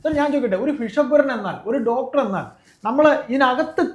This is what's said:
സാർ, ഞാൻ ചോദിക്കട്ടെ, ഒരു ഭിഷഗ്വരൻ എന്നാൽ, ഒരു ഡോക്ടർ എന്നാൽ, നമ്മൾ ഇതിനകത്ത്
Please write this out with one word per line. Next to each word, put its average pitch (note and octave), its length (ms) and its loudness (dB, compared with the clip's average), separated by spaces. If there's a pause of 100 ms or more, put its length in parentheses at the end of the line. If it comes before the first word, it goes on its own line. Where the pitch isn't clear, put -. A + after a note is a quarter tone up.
സാർ, D#4 100 -2
ഞാൻ C#4+ 180 0
ചോദിക്കട്ടെ, A#3+ 320 0
ഒരു D4 80 0
ഭിഷഗ്വരൻ C#4 600 2
എന്നാൽ, G3+ 380 -6
ഒരു C4 80 0
ഡോക്ടർ B3+ 420 -2
എന്നാൽ, G3 260 -2 (400)
നമ്മൾ C#4 340 4 (100)
ഇതിനകത്ത് C4 640 0